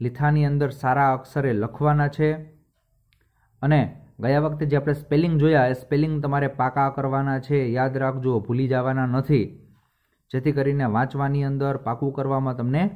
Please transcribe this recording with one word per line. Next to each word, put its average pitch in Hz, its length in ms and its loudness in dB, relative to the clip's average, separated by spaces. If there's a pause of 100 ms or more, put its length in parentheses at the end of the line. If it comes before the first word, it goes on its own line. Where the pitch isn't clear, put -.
લિથાની 147 480 2
અંદર 143 180 0 (120)
સારા 135 360 2
અક્ષરે 135 340 -2 (120)
લખવાના 147 540 0
છે. 151 120 2 (1400)
અને 143 160 4 (420)
ગયા 139 220 2
વખતે 156 260 -4
જે 143 60 4
આપણે 143 240 0
સ્પેલિંગ 160 400 0
જોયા, 147 320 6
એ - 100 -6
સ્પેલિંગ 151 400 0
તમારે 139 260 0 (120)
પાકા 135 340 0
કરવાના 135 520 -2
છે. 143 120 2 (160)
યાદ 131 180 0 (100)
રાખજો, 131 420 0
ભૂલી 123 280 0
જવાના 127 440 0
નથી, 135 280 2 (880)
જેથી 143 260 0
કરીને 139 280 0 (100)
વાંચવાની 139 560 0
અંદર 139 240 -2 (100)
પાકું 123 320 -2
કરવામાં 135 420 -2
તમને 131 240 0 (120)